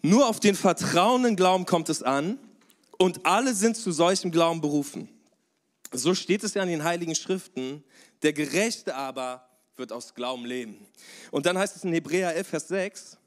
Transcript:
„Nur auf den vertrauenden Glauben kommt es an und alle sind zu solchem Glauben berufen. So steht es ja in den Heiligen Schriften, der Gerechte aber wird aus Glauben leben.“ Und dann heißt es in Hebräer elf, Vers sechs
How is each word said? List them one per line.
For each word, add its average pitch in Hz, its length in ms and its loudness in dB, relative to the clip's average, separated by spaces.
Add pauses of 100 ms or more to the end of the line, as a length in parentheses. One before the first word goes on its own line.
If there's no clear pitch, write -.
„Nur 233 260 6
auf 220 120 -2
den 202 160 4
vertrauenden 202 800 2
Glauben 185 320 2
kommt 165 220 0
es 151 120 -2
an 143 380 0 (580)
und 175 300 2
alle 233 260 4
sind 220 240 2
zu - 140 -4
solchem 170 400 2
Glauben 165 280 2
berufen. 147 480 -2 (880)
So 143 200 2
steht 202 280 -2
es 208 120 -4
ja 196 80 0
in 180 60 -2
den 160 140 -2
Heiligen 170 300 -2
Schriften, 147 720 -6 (400)
der 151 100 4
Gerechte 151 600 -4
aber 127 520 -8 (280)
wird 123 160 -10
aus 117 240 -14
Glauben 123 280 -8
leben.“ 117 440 -10 (420)
Und 143 160 -2
dann 180 100 2
heißt 202 200 -2
es - 80 -18
in 180 100 0
Hebräer 165 420 0
elf, 185 120 -4
Vers 156 200 -6
sechs 190 600 -6